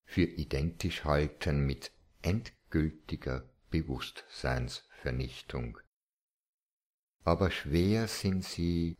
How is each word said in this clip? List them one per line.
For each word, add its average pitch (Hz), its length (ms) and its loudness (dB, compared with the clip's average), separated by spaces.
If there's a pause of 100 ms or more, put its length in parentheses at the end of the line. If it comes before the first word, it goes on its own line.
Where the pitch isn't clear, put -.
für - 180 2
identisch 82 840 0
halten 73 640 2
mit - 260 -4 (300)
endgültiger - 1200 -2 (240)
Bewusstseinsvernichtung. 64 2000 -4 (1500)
Aber 85 260 4
schwer 95 580 2
sind 95 360 0
sie 85 560 0